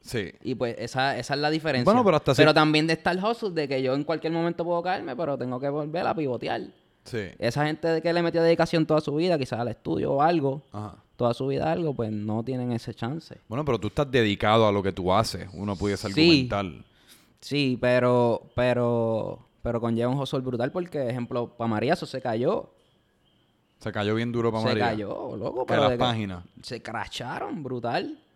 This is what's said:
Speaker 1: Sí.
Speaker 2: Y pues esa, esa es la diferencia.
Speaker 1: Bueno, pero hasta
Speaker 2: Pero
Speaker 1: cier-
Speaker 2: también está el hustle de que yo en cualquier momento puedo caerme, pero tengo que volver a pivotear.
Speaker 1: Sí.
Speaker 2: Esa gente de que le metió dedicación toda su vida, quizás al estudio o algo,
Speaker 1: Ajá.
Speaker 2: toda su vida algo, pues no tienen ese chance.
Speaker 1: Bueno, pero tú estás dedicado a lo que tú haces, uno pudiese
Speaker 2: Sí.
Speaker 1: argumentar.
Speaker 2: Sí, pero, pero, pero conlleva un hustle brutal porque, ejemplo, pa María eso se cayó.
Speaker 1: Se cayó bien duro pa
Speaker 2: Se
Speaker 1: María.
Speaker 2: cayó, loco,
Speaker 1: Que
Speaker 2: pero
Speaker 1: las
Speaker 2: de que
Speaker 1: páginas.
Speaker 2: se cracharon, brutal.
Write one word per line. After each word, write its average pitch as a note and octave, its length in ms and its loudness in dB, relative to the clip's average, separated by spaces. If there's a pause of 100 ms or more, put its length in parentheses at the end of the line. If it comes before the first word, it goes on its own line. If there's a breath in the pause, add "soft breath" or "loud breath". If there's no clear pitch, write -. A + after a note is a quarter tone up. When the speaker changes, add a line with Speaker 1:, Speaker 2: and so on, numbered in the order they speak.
Speaker 1:
Sí. G2+ 300 -6 (100)
Speaker 2:
Y C3 140 -4
pues A#2 240 -4
esa, C3 380 -2
esa C3+ 180 -4
es C#3+ 40 -4
la D3+ 120 0
diferencia. D3 340 0
Speaker 1:
Bueno, A#3 180 6
pero F3+ 140 6
hasta C#3+ 160 2
Speaker 2:
Pero D3+ 180 8
Speaker 1:
cier- D3 40 6
Speaker 2:
también D#3 340 4
está E3 220 0
el F#3 120 -2
hustle A3 280 -2
de D#3 160 -2
que C3 160 0
yo B2+ 100 2
en C#3+ 120 0
cualquier D#3+ 280 -4
momento E3+ 320 -2
puedo E3+ 160 0
caerme, F#3 340 -4
pero C#3+ 220 -4
tengo B2+ 220 -6
que C#3 100 -4
volver D3+ 380 -4
a - 80 0
pivotear. A#2+ 460 -4 (420)
Speaker 1:
Sí. A#2+ 160 -8 (180)
Speaker 2:
Esa C3+ 300 0
gente D#3 200 -4
de D#3+ 140 2
que E3+ 100 0
le E3+ 120 2
metió E3 180 2
dedicación E3 460 4
toda D#3 140 4
su C#3+ 140 -6
vida, E3+ 220 2
quizás B2+ 220 -4
al A#2+ 80 -2
estudio - 460 -2
o C#3 100 2
algo, D3+ 480 2
Speaker 1:
Ajá. G#2 240 -10 (200)
Speaker 2:
toda A#2+ 200 2
su C3 120 -4
vida C#3 240 0
algo, E3 220 -2
pues A2+ 180 -2
no G#2+ 320 -2
tienen B2 280 -4
ese A2+ 240 -4
chance. C#3+ 420 -8 (100)
Speaker 1:
Bueno, B2+ 160 -6
pero B2+ 160 0
tú G2 80 -4
estás C#3 220 -2
dedicado A2 580 4
a G#2 40 4
lo G2+ 100 2
que F#2+ 100 0
tú F2+ 220 0
haces, G2 400 0
uno G2 220 -4
pudiese G2 360 -2
Speaker 2:
Sí. D3+ 380 6
Speaker 1:
argumentar. G2+ 160 -2 (760 soft breath)
Speaker 2:
Sí, C3+ 380 0
pero, B2 640 4 (140)
pero, A#2+ 840 0 (220)
pero A#2 180 -2
conlleva A#2 320 0
un C#3 80 -2
hustle C3+ 200 -4
brutal B2+ 320 -4
porque, F3 360 -4
ejemplo, A#2+ 480 -4
pa A#2 120 -4
María A2+ 260 0
eso E3 140 -6
se C3 140 -8
cayó. B2 500 -2 (1080)
Speaker 1:
Se A2+ 120 -8
cayó G#2 240 0
bien A#2 160 -2
duro A#2 200 0
pa A2 100 -2
Speaker 2:
Se A2 60 0
Speaker 1:
María. A2 180 2
Speaker 2:
cayó, A2 500 -4
loco, A#2+ 300 -4
Speaker 1:
Que - 80 -2
Speaker 2:
pero A2+ 100 2
Speaker 1:
las G#2 80 4
Speaker 2:
de B2 60 -2
que - 20 -4
Speaker 1:
páginas. G#2+ 440 -2 (180)
Speaker 2:
se A2+ 200 -12
cracharon, B2 840 -8
brutal. C3 560 -6 (160)